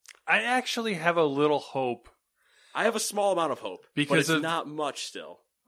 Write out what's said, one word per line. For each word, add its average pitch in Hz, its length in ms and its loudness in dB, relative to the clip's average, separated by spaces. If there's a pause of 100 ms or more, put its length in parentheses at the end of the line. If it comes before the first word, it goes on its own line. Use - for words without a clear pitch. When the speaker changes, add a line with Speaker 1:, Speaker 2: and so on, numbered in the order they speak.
(280)
Speaker 1:
I 185 160 4
actually 240 520 -2
have 165 220 2
a 165 80 6
little 147 340 2
hope 127 500 -4 (680)
Speaker 2:
I 175 60 2
have 220 100 2
a 220 40 -2
small 202 340 0
amount 165 180 0
of 120 80 -4
hope, 92 340 -12
Speaker 1:
Because 143 160 0
Speaker 2:
but 156 100 4
it's 147 100 2
Speaker 1:
of 156 120 2
Speaker 2:
not 165 260 -4
much 147 380 -6
still. 82 340 -14 (280)